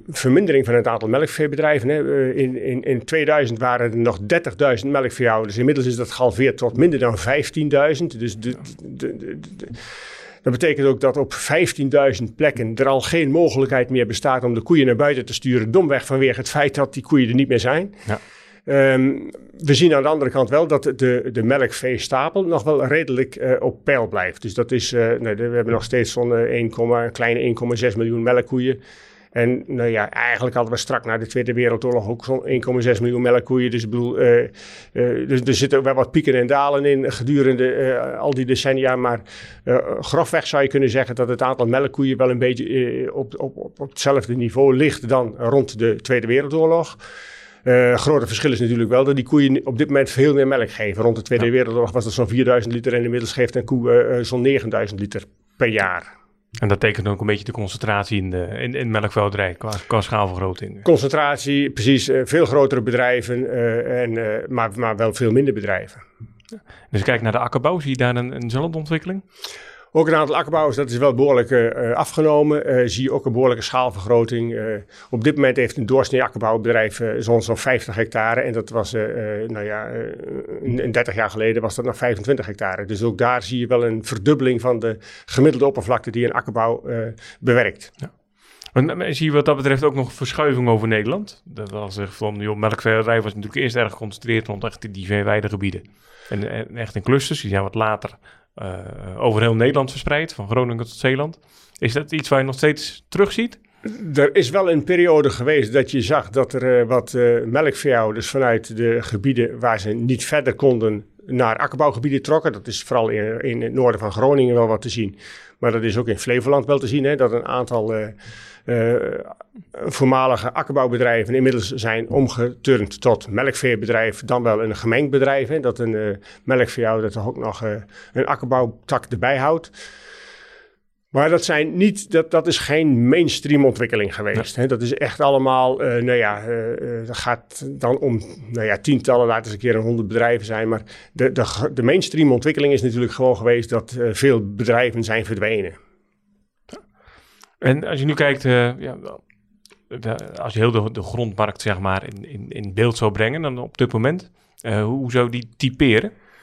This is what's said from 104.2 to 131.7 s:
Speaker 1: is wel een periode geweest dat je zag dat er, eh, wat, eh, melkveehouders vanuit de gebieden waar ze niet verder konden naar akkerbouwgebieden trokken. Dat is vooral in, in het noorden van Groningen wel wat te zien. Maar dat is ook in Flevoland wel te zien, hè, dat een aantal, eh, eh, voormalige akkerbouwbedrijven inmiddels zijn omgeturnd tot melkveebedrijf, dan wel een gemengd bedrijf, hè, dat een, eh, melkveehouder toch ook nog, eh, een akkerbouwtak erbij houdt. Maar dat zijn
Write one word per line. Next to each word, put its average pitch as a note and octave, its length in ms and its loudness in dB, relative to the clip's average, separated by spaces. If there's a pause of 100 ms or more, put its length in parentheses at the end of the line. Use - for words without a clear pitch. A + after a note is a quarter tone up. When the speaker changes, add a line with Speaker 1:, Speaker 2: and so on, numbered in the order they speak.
Speaker 1:
is A#2+ 140 4
wel F#3 220 2
een D#3 120 2
periode E3+ 460 4
geweest B2 440 0
dat C3 180 2
je C3+ 100 0
zag B2 280 0
dat B2 240 0
er, B2+ 260 2
eh, A2+ 80 2
wat, A#2 260 0
eh, A#2+ 320 4
melkveehouders A#2 840 0
vanuit A#2 480 0
de A#2 240 0
gebieden A#2 580 -2
waar A2+ 200 0
ze G#2 100 -6
niet A#2 360 -2
verder C3 280 0
konden A2 520 0 (200)
naar B2 320 0
akkerbouwgebieden C#3 640 -2
trokken. D#3 300 0
Dat G2+ 160 -12
is - 160 -10
vooral A2+ 260 0
in, A2 320 -4
in A#2+ 200 -4
het A#2 120 -6
noorden A#2+ 260 2
van G#2+ 120 -6
Groningen B2+ 440 4
wel A#2 120 4
wat G#2+ 140 0
te A#2+ 80 -8
zien. G#2+ 280 -4 (420)
Maar A#2+ 120 2
dat A2+ 120 -2
is A2 140 0
ook A2+ 100 -2
in G#2 120 -2
Flevoland B2 460 0
wel C#3 140 2
te C3+ 80 -4
zien, C3+ 160 0
hè, C#3+ 120 0
dat B2 160 2
een A#2 140 -4
aantal, A#2+ 480 -2
eh, G#2+ 140 -4 (580)
eh, A#2+ 540 0 (520)
voormalige C3 800 0
akkerbouwbedrijven B2 840 0
inmiddels B2+ 360 2
zijn A2+ 380 -4
omgeturnd B2 920 0
tot A2+ 280 2
melkveebedrijf, A2+ 920 -2
dan B2 200 0
wel A2 200 2
een G#2+ 120 -2
gemengd B2 340 0
bedrijf, C3+ 380 2
hè, D#3 120 -2
dat B2 200 -2
een, A2+ 160 -2
eh, G#2+ 200 -2 (280)
melkveehouder A2+ 680 0
toch G#2+ 160 -6
ook A#2+ 100 -8
nog, A#2 260 -8
eh, G#2+ 80 -4 (420)
een C3+ 120 0
akkerbouwtak B2+ 800 -2
erbij B2 320 0
houdt. D#3+ 340 0 (1400)
Maar D3 200 4
dat E3 140 4
zijn D#3 340 0